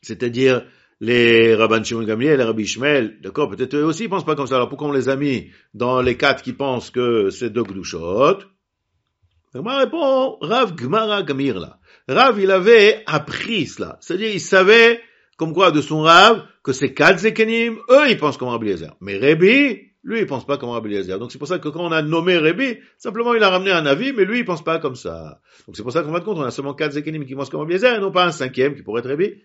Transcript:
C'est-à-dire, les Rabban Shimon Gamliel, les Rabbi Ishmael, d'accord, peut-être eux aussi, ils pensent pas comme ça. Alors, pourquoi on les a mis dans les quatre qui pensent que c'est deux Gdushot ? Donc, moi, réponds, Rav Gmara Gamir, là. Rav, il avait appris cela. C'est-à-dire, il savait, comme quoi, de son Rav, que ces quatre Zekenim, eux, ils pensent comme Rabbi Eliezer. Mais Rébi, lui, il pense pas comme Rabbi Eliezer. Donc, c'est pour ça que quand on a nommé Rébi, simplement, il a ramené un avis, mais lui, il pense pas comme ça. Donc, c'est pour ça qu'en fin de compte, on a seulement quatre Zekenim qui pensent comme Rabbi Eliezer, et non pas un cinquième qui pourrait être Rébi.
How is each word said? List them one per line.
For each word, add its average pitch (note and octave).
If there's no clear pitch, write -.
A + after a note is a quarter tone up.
C'est-à-dire, A#2+
les A#2
Rabban A2
Shimon A2+
Gamliel, A#2+
les B2
Rabbi A2
Ishmael, A#2+
d'accord, A#2
peut-être B2+
eux D3
aussi, D#3+
ils G3
pensent E3
pas D3+
comme C#3+
ça. C3
Alors, A#2+
pourquoi D3
on C#3+
les C3
a C3+
mis C3+
dans B2
les B2+
quatre C3+
qui B2+
pensent B2+
que A#2
c'est A2+
deux A2+
Gdushot ? G2
Donc, C3
moi, C4
réponds, C4+
Rav G#3
Gmara G3+
Gamir, C3+
là. -
Rav, G#3
il F#3+
avait G3+
appris D#3
cela. E2+
C'est-à-dire, G3+
il G3
savait, A3+
comme D#3+
quoi, F3+
de D3+
son D#3
Rav, F#3
que C#3
ces -
quatre E3+
Zekenim, A3
eux, C#4
ils G3+
pensent C#3+
comme B2+
Rabbi A2+
Eliezer. D#2+
Mais G2
Rébi, F#3+
lui, A3
il G3
pense C3
pas C#3+
comme A#2+
Rabbi A2+
Eliezer. G2
Donc, A#2
c'est -
pour C#3+
ça F3+
que D3
quand D#3+
on E3
a D#3+
nommé E3
Rébi, G#3+
simplement, A#3
il A3+
a G3
ramené F#3
un E3+
avis, E3
mais G#3
lui, A3
il A#3+
pense D#3+
pas E3
comme C3+
ça. E2
Donc, -
c'est G#2
pour A#2
ça D#3+
qu'en D3+
fin E3+
de F3
compte, G3+
on D3
a B2+
seulement C#3
quatre D3+
Zekenim D3+
qui B2+
pensent C3+
comme D#3
Rabbi D#3+
Eliezer, A3+
et G#3
non G3
pas F3+
un E3+
cinquième C3+
qui -
pourrait A2
être B2+
Rébi. E3